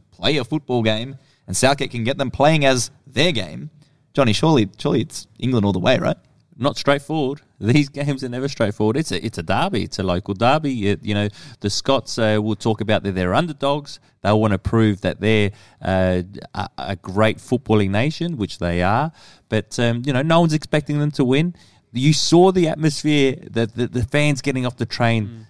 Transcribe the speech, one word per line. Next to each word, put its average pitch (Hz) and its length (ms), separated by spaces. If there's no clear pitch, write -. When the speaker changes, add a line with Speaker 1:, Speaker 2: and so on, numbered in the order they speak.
Speaker 1:
play 135 260
a 123 60
football 123 380
game, 110 340
and 92 100
Southgate 135 360
can 117 120
get 127 140
them 131 140
playing 147 340
as 131 240
their 156 260
game, 107 380
Johnny, 123 200
surely, 135 340
surely 131 220
it's - 260
England 120 260
all 101 100
the 90 60
way, 131 200
right? - 180
Speaker 2:
Not 131 160
straightforward. 143 680
These 135 300
games 139 340
are 123 60
never 127 180
straightforward. 110 500
It's 156 140
a, 92 120
it's 107 140
a 92 60
derby. 104 400
It's - 160
a 95 40
local 92 300
derby. 127 560
It, 101 160
you 104 80
know, 104 140
the 101 100
Scots, - 480
uh, 107 240
will 107 140
talk 113 260
about 104 220
that 95 100
they're 92 220
underdogs. 143 640
They'll 107 200
wanna 104 160
prove 107 440
that - 180
they're, 104 320
uh, 92 400
a, 92 140
a 78 160
great 104 420
footballing 107 540
nation, 151 460
which 98 200
they 87 240
are. 123 300
But, - 300
um, 120 260
you 143 80
know, 127 100
no 165 160
one's 165 140
expecting 151 460
them 147 120
to 143 120
win. 151 320
You 131 200
saw 175 380
the 185 180
atmosphere, 147 640
the, 113 180
the, 117 200
the 120 160
fans 147 380
getting 131 240
off 123 120
the 120 100
train, 113 400
Speaker 3:
Mm. 110 220